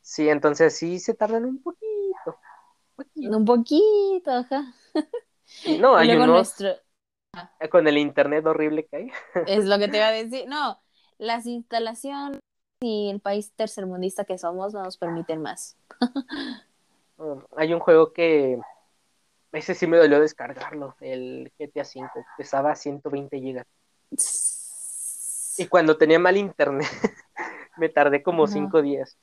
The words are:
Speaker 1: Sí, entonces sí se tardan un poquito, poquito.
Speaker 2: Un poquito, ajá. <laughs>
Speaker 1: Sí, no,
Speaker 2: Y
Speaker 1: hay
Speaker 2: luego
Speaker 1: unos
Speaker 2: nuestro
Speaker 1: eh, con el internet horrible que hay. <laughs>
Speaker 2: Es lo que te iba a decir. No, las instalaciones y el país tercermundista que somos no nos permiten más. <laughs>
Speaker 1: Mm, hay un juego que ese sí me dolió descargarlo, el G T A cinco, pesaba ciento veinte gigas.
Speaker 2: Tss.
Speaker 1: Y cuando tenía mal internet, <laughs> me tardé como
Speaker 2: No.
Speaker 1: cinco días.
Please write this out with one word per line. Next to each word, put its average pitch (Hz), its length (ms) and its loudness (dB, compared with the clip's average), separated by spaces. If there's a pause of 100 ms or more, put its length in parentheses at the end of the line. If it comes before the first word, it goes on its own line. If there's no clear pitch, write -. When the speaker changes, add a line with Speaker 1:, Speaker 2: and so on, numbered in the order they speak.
Speaker 1:
Sí, 151 280 -2
entonces 147 480 4
sí 175 220 -6
se 226 140 -4
tardan 226 320 -2
un 262 160 -6
poquito, 392 760 -8 (560)
poquito. 240 420 -6
Speaker 2:
Un 214 80 4
poquito, 370 880 2
ajá. 247 420 -4 (200)
<laughs> 311 340 -6 (180)
Speaker 1:
Sí, - 340 -4
no, 247 160 8
Speaker 2:
Y - 20 8
Speaker 1:
hay 165 100 6
Speaker 2:
luego - 160 6
Speaker 1:
unos 165 120 6
Speaker 2:
nuestro 190 340 2 (880)
Speaker 1:
eh, 160 100 -8
con 165 180 6
el 147 100 4
internet 147 480 0
horrible 156 400 0
que 143 120 -14
hay. 226 140 -12
<laughs> - 360 -6
Speaker 2:
Es 202 180 2
lo 202 140 2
que 208 80 0
te 208 100 -2
iba 214 100 2
a 220 40 2
decir. 226 360 -6
No, 269 340 -6 (360)
las 226 280 -6
instalaciones 240 920 -8 (420)
y 214 280 -4
el 202 120 -6
país 208 340 -6
tercermundista 190 720 -6
que 185 120 -8
somos 185 360 -8
no 196 100 -10
nos 185 140 -14
permiten 165 440 -8
más. - 360 -12 (120)
<laughs> 262 800 -8 (520)
Speaker 1:
Mm, 147 200 -10 (180)
hay 160 160 0
un 170 60 -2
juego 160 340 6
que 143 460 2 (920)
ese 156 220 -6
sí 175 140 -2
me 165 100 6
dolió 147 220 8
descargarlo, 143 800 -4
el 131 580 -12
G 147 160 -12
T 143 80 -6
A - 20 -6
cinco, 131 400 -14 (140)
pesaba 143 380 -2
ciento 143 340 -10
veinte 139 300 -8
gigas. 131 260 -10 (500)
Speaker 2:
Tss. - 1400 -8
Speaker 1:
Y 175 80 -4
cuando 156 300 4
tenía 160 220 6
mal 180 180 2
internet, 147 500 -2
<laughs> - 880 -10
me 165 120 0
tardé 143 320 2
como 170 240 2
Speaker 2:
No. - 80 -4
Speaker 1:
cinco 151 300 2
días. 139 400 -4